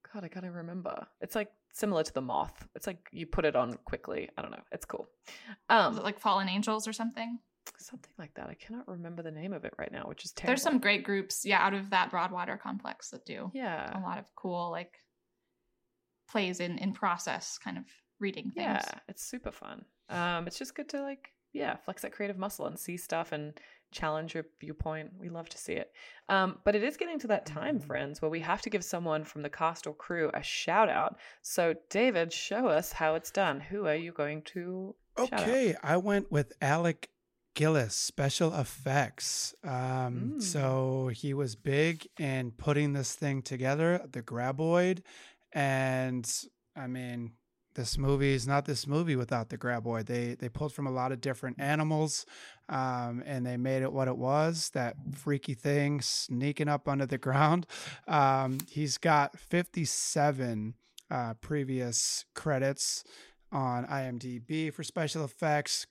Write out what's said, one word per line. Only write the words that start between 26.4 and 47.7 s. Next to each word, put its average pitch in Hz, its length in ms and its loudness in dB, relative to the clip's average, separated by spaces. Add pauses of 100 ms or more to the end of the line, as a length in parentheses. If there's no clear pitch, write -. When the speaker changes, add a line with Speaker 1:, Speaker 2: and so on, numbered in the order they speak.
Speaker 1:
but 208 100 6
it 208 80 4
is 294 140 -2
getting 339 240 -2
to 233 80 -6
that 208 180 2
time, 233 320 -2
Speaker 3:
Mm-hmm. - 80 -4
Speaker 1:
friends, 139 340 -4
where 156 100 0
we 165 100 -2
have 170 220 0
to 226 80 -6
give 190 140 0
someone 160 400 -2
from 151 180 -10
the 147 60 -4
cast 165 380 -2
or 151 80 -6
crew 170 400 0
a - 80 -2
shout 190 460 4
out. - 300 2 (240)
So, 165 320 2 (140)
David, 190 440 4
show 233 340 0
us 165 260 4
how 156 220 2
it's - 160 -4
done. 156 300 2
Who 185 260 -4
are 151 80 4
you 170 180 -4
going 151 300 -2
to 185 520 -8 (220)
shout 247 160 0
out? - 80 0
Speaker 3:
Okay, 240 420 4
I 156 140 4
went 202 360 2
with 147 280 2
Alec 160 480 2 (460)
Gillis, 147 400 4
special 147 580 2
effects. 135 1040 0 (100)
Um, 127 720 -2
Speaker 1:
Mm. 247 60 -2
Speaker 3:
so 131 720 2
he 139 180 -4
was 135 240 0
big 156 500 2 (120)
in 131 320 0
putting 147 420 2
this 139 220 -2
thing 139 260 0
together, 147 680 2
the 123 120 -6
Graboid. 160 800 2 (520)
And, 131 800 2 (460)
I 135 100 -8
mean, 120 460 -6 (420)